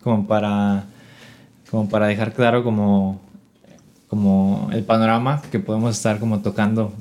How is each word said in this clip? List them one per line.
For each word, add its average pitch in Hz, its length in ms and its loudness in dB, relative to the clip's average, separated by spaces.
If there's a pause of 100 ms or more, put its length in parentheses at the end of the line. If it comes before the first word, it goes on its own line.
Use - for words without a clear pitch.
como 107 240 0
para, 101 580 0 (840)
como 107 180 0
para 104 200 2
dejar 107 240 -2
claro 120 320 2
como, 101 560 0 (880)
como 98 640 2
el 113 100 -2
panorama 113 580 2 (120)
que 110 80 -2
podemos 110 360 -2
estar 107 220 -2
como 107 220 -2
tocando 104 600 -2